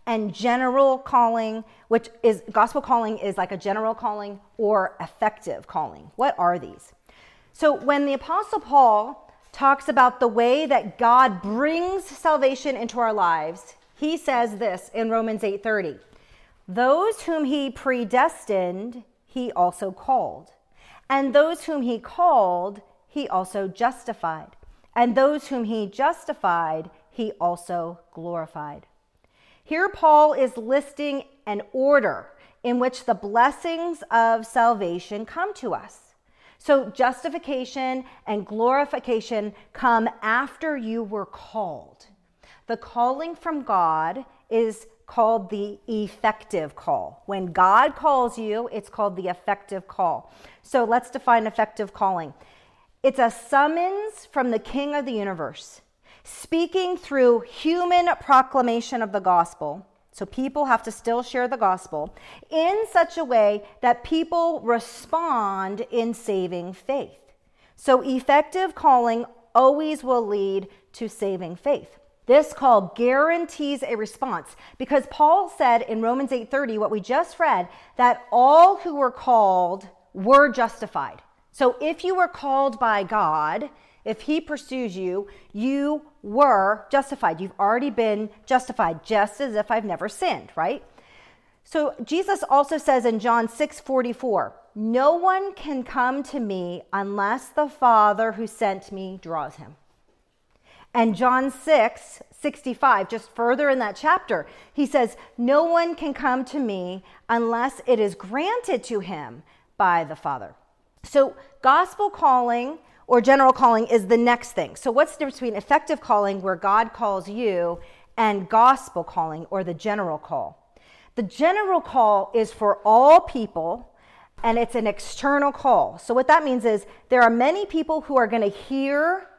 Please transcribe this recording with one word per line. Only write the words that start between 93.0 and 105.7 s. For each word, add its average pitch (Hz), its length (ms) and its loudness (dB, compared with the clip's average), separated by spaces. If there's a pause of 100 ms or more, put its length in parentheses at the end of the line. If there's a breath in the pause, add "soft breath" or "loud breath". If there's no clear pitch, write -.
in 226 140 0
John 233 300 0
six - 300 -6
forty-four, 240 760 -2 (200)
"No 240 400 2
one 370 380 0
can 285 300 -8
come 262 420 -4
to 285 160 -10
me 180 420 -6 (100)
unless 202 560 -4
the 302 200 -2
Father 220 640 4
who 214 140 -8
sent 196 440 -6
me 190 300 -12
draws 151 360 -8
him." 156 200 -20 (1200 soft breath)
And 226 200 2
John 254 360 0
six 262 800 0
sixty-five, 247 800 0
just 226 220 -10
further 247 380 0
in 269 120 2
that 208 160 -4
chapter, 302 500 0 (260 loud breath)
he 285 140 -2
says, 240 300 0 (200 loud breath)
"No 269 280 2
one 339 300 0